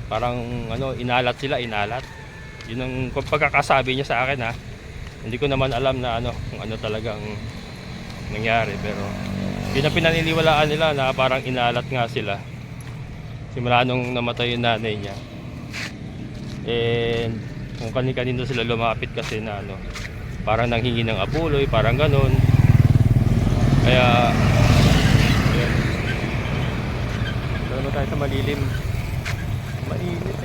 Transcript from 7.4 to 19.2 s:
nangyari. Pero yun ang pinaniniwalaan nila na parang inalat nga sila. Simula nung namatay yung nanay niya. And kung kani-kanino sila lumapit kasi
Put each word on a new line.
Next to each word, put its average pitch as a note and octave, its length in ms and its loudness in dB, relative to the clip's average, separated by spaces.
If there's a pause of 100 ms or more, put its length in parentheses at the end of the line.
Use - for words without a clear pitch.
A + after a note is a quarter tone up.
nangyari. A2 520 0
Pero G2 200 -4 (720)
yun C#3+ 120 0
ang D3 80 0
pinaniniwalaan D#3+ 760 4
nila D#3 240 2
na C3+ 160 0
parang C3 320 2
inalat B2 480 0
nga B2 160 0
sila. G2+ 320 -4 (1120)
Simula B2 320 2
nung B2 320 0
namatay A#2+ 400 -2
yung A#2+ 80 -2
nanay A2+ 320 0
niya. G2+ 220 -8 (1500)
And A#2 640 0 (480)
kung A2+ 80 -4
kani-kanino B2+ 560 -2
sila A#2+ 160 -2
lumapit A#2 480 0
kasi A2 320 -6